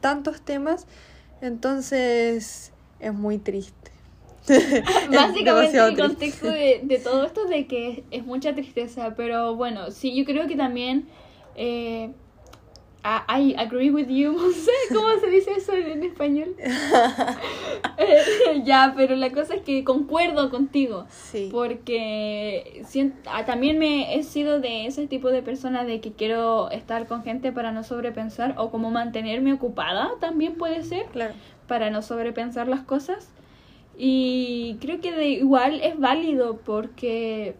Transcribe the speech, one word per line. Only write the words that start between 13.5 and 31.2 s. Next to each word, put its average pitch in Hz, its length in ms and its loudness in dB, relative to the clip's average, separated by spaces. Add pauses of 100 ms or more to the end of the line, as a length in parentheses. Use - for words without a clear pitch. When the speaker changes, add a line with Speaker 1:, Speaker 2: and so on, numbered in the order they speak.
Speaker 2:
I - 60 -2
agree 247 320 2
with 285 180 2
you, 285 260 2
<laughs> 349 40 0
no 359 140 4
sé 330 200 2 (220)
cómo 440 140 4 (120)
se 415 120 2
dice 381 260 6
eso 392 160 -2
en, 359 140 0
en 311 160 -4
español. 320 560 -2
Speaker 1:
<laughs> - 60 -8 (1300)
Speaker 2:
Eh, 403 680 6
ya, 269 300 6
pero 262 200 4
la 262 160 0
cosa 302 240 -2
es 370 60 -6
que 269 240 -2
concuerdo 294 640 2
contigo, 254 600 0
Speaker 1:
Sí. - 420 -8
Speaker 2:
porque 214 1300 -4
sien-, 269 280 0 (120)
ah, 220 200 -6
también 269 340 2
me 302 360 0
he 302 80 0
sido 294 360 0
de 226 260 -4
ese 285 220 -6
tipo 254 220 -2
de 254 120 2
persona 254 440 -4
de 220 160 -4
que 220 100 -10
quiero 226 600 0
estar 226 360 -6
con 233 160 -8
gente 247 300 -4
para 233 180 -4
no 220 120 -8
sobrepensar 233 760 -6
o 226 120 -4
como 226 220 -4
mantenerme 233 640 -2
ocupada, 233 680 -2
también 330 360 -2
puede 330 280 -4
ser, 359 300 -6
Speaker 1:
Claro. 226 200 -6 (340)